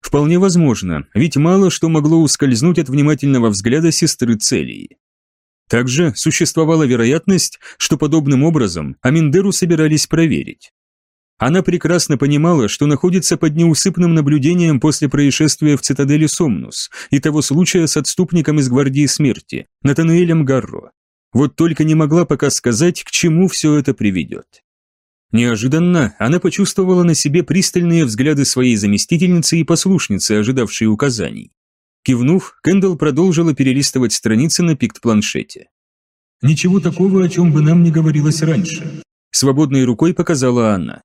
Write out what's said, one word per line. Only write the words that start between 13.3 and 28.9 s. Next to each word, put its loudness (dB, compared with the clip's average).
под -2
неусыпным 2
наблюдением 2
после 0
происшествия 0
в -4
цитадели 0
Сомнус -4
и 2
того 0
случая 0
с -2
отступником -2
из 0
Гвардии 0
Смерти, -4
Натанаэлем 2
Гарро. -4
Вот 0
только 0
не 2
могла 2
пока -2
сказать, -2
к -18
чему 0
всё 0
это -2
приведёт. -4
Неожиданно 0
она 0
почувствовала 0
на 2
себе 0
пристальные 0
взгляды 0
своей 0
заместительницы 0